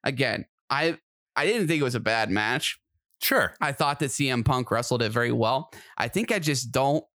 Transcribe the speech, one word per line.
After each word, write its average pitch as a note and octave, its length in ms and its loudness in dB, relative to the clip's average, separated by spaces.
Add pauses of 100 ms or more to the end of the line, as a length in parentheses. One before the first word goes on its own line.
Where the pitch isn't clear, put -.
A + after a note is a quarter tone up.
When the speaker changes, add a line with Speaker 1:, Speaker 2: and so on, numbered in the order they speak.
Speaker 1:
again, B2+ 400 -2 (260)
I, D#3 280 0 (380)
I C#3+ 100 2
didn't G#3 220 2
think D#3 120 2
it C#3 40 4
was B2 100 0
a A2+ 60 0
bad A2 300 0
match. G#2+ 480 -2 (420)
Speaker 2:
Sure. G3+ 400 0
Speaker 1:
I D3 120 0
thought C#3+ 280 0
that C#3+ 100 -2
C C#3 180 0
M B2 160 2
Punk B2+ 260 0
wrestled A#2 320 0
it A2 80 0
very A#2+ 220 0
well. C3 400 0 (240)
I A#2 120 -2
think A3 240 -4
I G3+ 80 0
just C3 320 -2
don't C#3 320 2 (160)